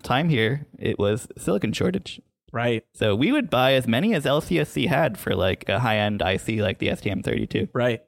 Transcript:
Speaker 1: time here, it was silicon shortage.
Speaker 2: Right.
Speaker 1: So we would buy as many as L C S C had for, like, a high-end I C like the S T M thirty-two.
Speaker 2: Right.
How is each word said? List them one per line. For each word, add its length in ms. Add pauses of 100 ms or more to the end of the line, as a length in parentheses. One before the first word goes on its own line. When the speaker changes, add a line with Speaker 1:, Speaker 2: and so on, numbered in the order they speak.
Speaker 1:
time 240
here, 380 (120)
it 200
was 280 (100)
silicon 360
shortage. 480 (320)
Speaker 2:
Right. 320 (100)
Speaker 1:
So 220
we 160
would 180
buy 240
as 140
many 260
as 100
L 160
C 200
S 100
C 160
had 320
for, 160
like, 340
a 120
high-end 420
I 160
C 240
like 160
the 100
S 120
T 100
M 120
thirty-two. 520
Speaker 2:
Right. 340